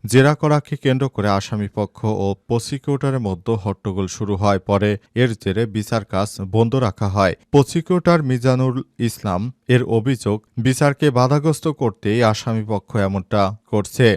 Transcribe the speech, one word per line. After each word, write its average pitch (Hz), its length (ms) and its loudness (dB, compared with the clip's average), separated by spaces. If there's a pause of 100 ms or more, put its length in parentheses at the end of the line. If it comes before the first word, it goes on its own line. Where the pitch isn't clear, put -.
জেরা 131 280 6
করাকে 151 420 0
কেন্দ্র 131 320 0
করে 104 220 -2
আসামিপক্ষ 101 680 -4 (180)
ও 98 100 -2 (180)
প্রসিকিউটরের 131 840 -4
মধ্যে 95 340 -4
হট্টগোল 98 480 -4
শুরু 104 280 -6
হয়। 98 300 2
পরে 101 240 2 (240)
এর 120 160 2 (100)
জেরে 101 260 -2
বিচার 107 380 -4
কাজ 101 240 -2 (200)
বন্ধ 110 280 2
রাখা 107 320 -2
হয়। 92 260 2 (160)
প্রসিকিউটর 170 720 2
মিজানুল 127 540 0 (220)
ইসলাম 104 440 -2 (260)
এর 123 220 4
অভিযোগ, 110 480 0 (200)
বিচারকে 131 520 0
বাধাগ্রস্ত 143 600 0
করতেই 110 520 -2
আসামিপক্ষ 107 760 -2
এমনটা 98 440 0 (260)
করছে। 110 380 0 (100)